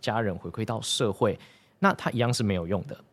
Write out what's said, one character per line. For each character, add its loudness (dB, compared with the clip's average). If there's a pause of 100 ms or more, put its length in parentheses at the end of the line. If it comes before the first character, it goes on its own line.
家 0
人， 0
回 -10
馈 -4
到 -4
社 0
会， 2 (400)
那 4
它 -4
一 -2
样 2
是 0
没 2
有 -2
用 0
的。 -14